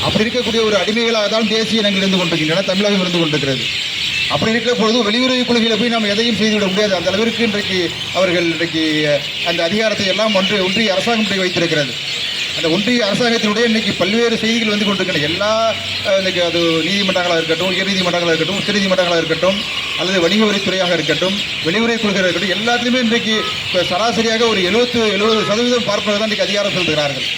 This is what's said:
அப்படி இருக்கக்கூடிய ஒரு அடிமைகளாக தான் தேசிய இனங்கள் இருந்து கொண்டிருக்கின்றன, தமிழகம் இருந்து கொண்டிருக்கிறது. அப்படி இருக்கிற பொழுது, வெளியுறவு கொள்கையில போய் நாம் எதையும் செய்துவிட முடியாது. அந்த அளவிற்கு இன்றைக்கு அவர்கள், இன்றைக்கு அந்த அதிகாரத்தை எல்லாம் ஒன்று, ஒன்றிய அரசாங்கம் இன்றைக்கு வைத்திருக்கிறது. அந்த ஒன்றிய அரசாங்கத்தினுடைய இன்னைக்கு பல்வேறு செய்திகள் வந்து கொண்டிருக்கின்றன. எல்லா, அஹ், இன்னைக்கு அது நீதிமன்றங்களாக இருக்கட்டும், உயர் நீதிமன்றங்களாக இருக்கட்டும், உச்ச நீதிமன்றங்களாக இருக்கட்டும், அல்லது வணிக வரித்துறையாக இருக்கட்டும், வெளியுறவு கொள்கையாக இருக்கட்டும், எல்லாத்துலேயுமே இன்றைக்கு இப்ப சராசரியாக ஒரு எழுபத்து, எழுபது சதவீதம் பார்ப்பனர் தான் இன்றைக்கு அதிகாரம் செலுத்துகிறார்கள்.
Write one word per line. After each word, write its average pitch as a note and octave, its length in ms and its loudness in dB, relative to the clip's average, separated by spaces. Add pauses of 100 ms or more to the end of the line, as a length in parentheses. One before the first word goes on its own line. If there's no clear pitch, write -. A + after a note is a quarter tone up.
அப்படி G3+ 260 2
இருக்கக்கூடிய A3+ 320 0
ஒரு G#3 160 2
அடிமைகளாக G#3+ 520 0
தான் A3 180 0
தேசிய A3 320 0
இனங்கள் G3+ 200 0
இருந்து F#3+ 180 2
கொண்டிருக்கின்றன, E3 440 0
தமிழகம் G3 380 0
இருந்து F3 200 0
கொண்டிருக்கிறது. C3+ 440 0 (680)
அப்படி G3 220 0
இருக்கிற A#3+ 240 0
பொழுது, G#3+ 360 2
வெளியுறவு B3+ 300 0
கொள்கையில A3+ 380 2
போய் A#3+ 100 0
நாம் A3+ 140 0
எதையும் G#3+ 320 0
செய்துவிட G#3 320 2
முடியாது. G3 280 0
அந்த F3 160 0
அளவிற்கு A3 320 0
இன்றைக்கு F#3+ 480 -2 (220)
அவர்கள், F3+ 300 2
இன்றைக்கு E3 400 -2 (600)
அந்த E3+ 180 0
அதிகாரத்தை G#3 420 0
எல்லாம் G3+ 300 0
ஒன்று, F#3+ 280 2
ஒன்றிய G3+ 280 0
அரசாங்கம் A3 300 0
இன்றைக்கு F#3+ 240 0
வைத்திருக்கிறது. D#3 480 0 (600)
அந்த E3 140 -2
ஒன்றிய G#3+ 360 2
அரசாங்கத்தினுடைய A3 580 0
இன்னைக்கு A3 280 0
பல்வேறு A3+ 460 0
செய்திகள் A3+ 300 0
வந்து G#3 180 0
கொண்டிருக்கின்றன. F3+ 480 0
எல்லா, A3 420 0 (300)
அஹ், G3 120 2
இன்னைக்கு F3+ 260 0
அது E3+ 160 0
நீதிமன்றங்களாக F3 760 0
இருக்கட்டும், D#3+ 320 0
உயர் F#3+ 200 -2
நீதிமன்றங்களாக F3 480 0
இருக்கட்டும், D#3+ 200 -2
உச்ச F#3+ 160 -2
நீதிமன்றங்களாக F#3 460 2
இருக்கட்டும், E3 440 0 (360)
அல்லது F#3 240 0
வணிக G#3 240 4
வரித்துறையாக F#3 480 0
இருக்கட்டும், D#3+ 460 0 (260)
வெளியுறவு A3+ 340 0
கொள்கையாக G3 280 0
இருக்கட்டும், F3 260 0
எல்லாத்துலேயுமே A#3+ 460 0
இன்றைக்கு A3 440 0 (240)
இப்ப F3+ 160 0
சராசரியாக A3 640 0
ஒரு G3 160 2
எழுபத்து, A3+ 480 2
எழுபது G#3 340 0
சதவீதம் A#3+ 380 0
பார்ப்பனர் G#3 360 -2
தான் A3 100 -2
இன்றைக்கு G3+ 140 -2
அதிகாரம் G3+ 300 -2
செலுத்துகிறார்கள். D3+ 520 -2 (120)